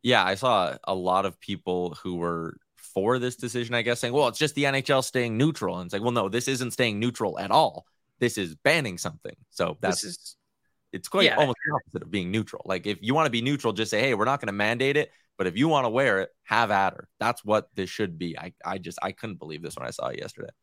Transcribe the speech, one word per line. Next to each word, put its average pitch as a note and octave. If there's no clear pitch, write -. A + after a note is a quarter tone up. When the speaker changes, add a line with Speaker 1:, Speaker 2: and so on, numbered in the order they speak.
Speaker 1:
Yeah, A#2
I F#2+
saw G2
a F#2+
lot F#2
of F2+
people F2+
who F2+
were E2+
for A2
this B2
decision, A#2+
I A#2
guess, A#2+
saying, B2
"Well, C#3+
it's A#2
just D3+
the C#3+
N C3+
H C3+
L C3
staying A#2+
neutral." A2+
And F2
it's F2
like, G2+
"Well, B2
no, A2
this A#2
isn't B2
staying A2
neutral A2+
at F#2+
all. C#3
This A#2+
is E2+
banning C#3
something." -
So -
Speaker 2:
This F#3
Speaker 1:
that's, -
Speaker 2:
is -
Speaker 1:
it's -
quite G3
Speaker 2:
Yeah. G#2+
Speaker 1:
almost C3+
the D3
opposite -
of E2
being F#2
neutral. G#2+
Like, F#2
if G2+
you A#2
wanna D#3
be A#2
neutral, B2+
just G#2+
say, G#2+
"Hey, C3
we're G#2+
not C#3
gonna G#2
mandate A#2+
it, D3
but F#2
if F2
you C#3+
wanna C#3
wear A2+
it, F#2+
have A2
at G2
her." -
That's A#2
what G#2+
this F#2
should F2
be. F2
I, F2
I F#2
just, E2+
I G2
couldn't G#2+
believe D#2
this D#2
when B1+
I -
saw -
it -
yesterday. -